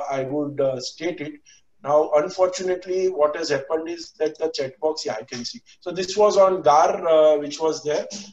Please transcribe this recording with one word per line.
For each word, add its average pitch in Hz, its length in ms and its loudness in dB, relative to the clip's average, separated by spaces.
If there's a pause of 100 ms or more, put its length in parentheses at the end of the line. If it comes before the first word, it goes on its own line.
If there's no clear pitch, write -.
(100)
I 135 140 -2
would, 139 380 -4
uh, 127 180 -2
state 160 400 -8
it. - 140 -12 (480)
Now, 151 320 2
unfortunately, 185 960 0
what 147 260 0
has 160 140 -4
happened 160 400 -4
is - 220 -14
that 156 260 -4
the 160 100 -2
chat 139 320 -8
box, 156 240 -4
yeah, 120 160 -6
I - 40 -12
can 120 200 -12
see. - 160 -14 (200)
So 180 100 -12
this 185 260 -6
was 208 220 4
on 190 240 4
gar, 165 440 4
uh, 156 300 6
which 147 240 -6
was 156 220 -2
there. 151 240 -2 (260)